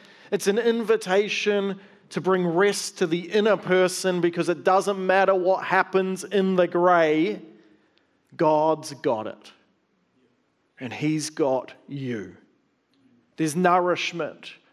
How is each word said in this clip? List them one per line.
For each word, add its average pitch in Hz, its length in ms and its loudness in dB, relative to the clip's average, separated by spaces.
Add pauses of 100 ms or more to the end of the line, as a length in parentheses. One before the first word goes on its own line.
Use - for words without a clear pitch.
(300)
It's 196 160 -4
an 202 120 2
invitation 208 1200 0 (300)
to - 100 -8
bring 180 260 0
rest 190 520 0
to 185 100 0
the 175 240 -4
inner 208 240 2
person 185 640 0
because 170 300 -2
it 156 160 -4
doesn't 190 340 2
matter 190 340 2
what 185 300 0
happens 190 640 0
in 190 320 0
the 175 100 4
gray, 175 760 2 (960)
God's 156 600 2
got 113 320 -4
it. - 260 -16 (1200)
And 123 140 -12
he's 151 380 -4
got 131 420 -4 (160)
you. 120 480 -10 (1040)
There's 156 180 -4
nourishment, 175 960 0 (220)